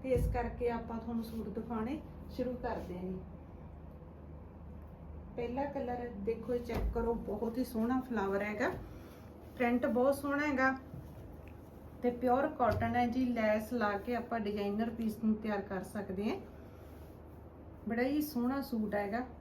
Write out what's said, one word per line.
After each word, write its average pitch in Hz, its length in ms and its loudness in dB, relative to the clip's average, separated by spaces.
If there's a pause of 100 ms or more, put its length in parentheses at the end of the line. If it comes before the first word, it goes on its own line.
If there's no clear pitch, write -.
ਤੇ 262 60 -4
ਇਸ 240 240 6
ਕਰਕੇ 240 360 0
ਆਪਾਂ 233 280 -2
ਤੁਹਾਨੂੰ 233 260 -2
ਸੂਟ 208 260 -4
ਦਿਖਾਉਣੇ 226 480 -2 (320)
ਸ਼ੁਰੂ 254 320 -2
ਕਰਦੇ 180 360 -4
ਹਾਂ 180 60 -4
ਜੀ। 185 160 -4 (2250)
ਪਹਿਲਾ 247 300 0
ਕਲਰ 247 420 -2 (180)
ਦੇਖੋ, 226 320 0
ਚੈੱਕ 226 360 0
ਕਰੋ, 233 220 2
ਬਹੁਤ 220 420 -2
ਹੀ 262 60 2
ਸੋਹਣਾ 240 360 2
ਫਲਾਵਰ 196 440 2
ਹੈਗਾ, 220 260 0 (880)
ਪ੍ਰਿੰਟ 247 280 6
ਬਹੁਤ 254 300 6
ਸੋਹਣਾ 285 320 2
ਹੈਗਾ 262 260 6 (1300)
ਤੇ 240 100 4
ਪਿਓਰ 254 360 4 (120)
ਕਾਟਨ 233 360 4
ਹੈ 247 120 6
ਜੀ। 254 180 4
ਲੈਸ 220 480 4
ਲਾ 214 240 2
ਕੇ 240 180 -2
ਆਪਾਂ 233 240 -2
ਡਿਜ਼ਾਈਨਰ 208 500 0
ਪੀਸ 226 340 -2
ਨੂੰ 220 120 6
ਤਿਆਰ 208 260 0
ਕਰ 190 240 -4
ਸਕਦੇ 202 440 -2
ਹਾਂ। 381 80 0 (1500)
ਬੜਾ 226 140 4
ਹੀ 285 200 4
ਸੋਹਣਾ 262 380 2
ਸੂਟ 214 340 0
ਹੈਗਾ 202 300 0 (160)